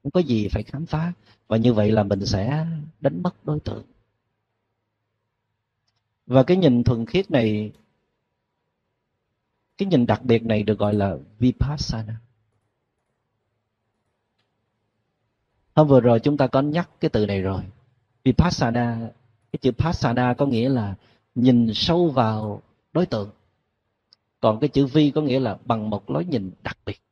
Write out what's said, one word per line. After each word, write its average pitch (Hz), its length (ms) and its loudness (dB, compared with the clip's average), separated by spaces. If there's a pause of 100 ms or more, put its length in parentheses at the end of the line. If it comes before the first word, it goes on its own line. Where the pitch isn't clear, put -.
không 139 80 -8
có 180 100 0
gì 117 280 -2
phải 110 140 -4
khám 143 240 -10
phá. 165 260 -4 (360)
Và 107 80 0
như 117 160 2
vậy 107 200 2
là 107 100 2
mình 101 240 -2
sẽ 147 400 -2 (340)
đánh 175 220 -4
mất 175 220 -6
đối 151 160 -4
tượng. - 240 -12 (2500)
Và 131 160 4
cái 175 140 4
nhìn 127 280 6
thuần 117 220 0
khiết 190 240 -2
này, 107 420 0 (2000)
cái 196 80 -2
nhìn 143 200 2
đặc 110 160 0
biệt 117 200 2
này 110 200 0
được 101 160 0
gọi 104 160 0
là 98 220 0 (220)
Vipassana. 120 760 -2 (3500)
Hôm 156 140 4
vừa 135 120 8
rồi 117 200 4
chúng 147 160 0
ta 135 100 2
có 131 140 0
nhắc 151 300 -4 (100)
cái 160 80 -2
từ 107 180 0
này 98 160 -4
rồi. 95 200 -4 (600)
Vipassana, 120 880 0 (420)
cái 131 100 -10
chữ 127 100 2
Passana 123 640 -2
có 143 120 0
nghĩa 123 220 0
là 110 260 -2 (400)
nhìn 120 400 4
sâu 170 360 0
vào 110 520 -2 (300)
đối 170 140 0
tượng. 107 240 -6 (1080)
Còn 110 200 0
cái 151 80 0
chữ 139 180 2
Vi 147 240 2
có 156 100 -2
nghĩa 135 200 0
là 113 240 -4
bằng 110 260 -4
một 101 200 -6
lối 151 140 -2
nhìn 113 260 -4 (120)
đặc - 240 -12
biệt. - 140 -12 (120)